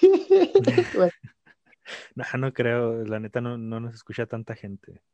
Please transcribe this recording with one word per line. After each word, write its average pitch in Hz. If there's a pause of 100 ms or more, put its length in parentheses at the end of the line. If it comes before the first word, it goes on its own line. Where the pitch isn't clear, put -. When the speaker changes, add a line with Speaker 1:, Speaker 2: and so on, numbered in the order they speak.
Speaker 1:
<laughs> 381
Speaker 2:
<laughs> 349 (1000)
No, 127 (160)
no 131
creo, 117
la 107
neta 110
no, 120
no 113
nos 117
escucha -
tanta 113
gente. 95 (100)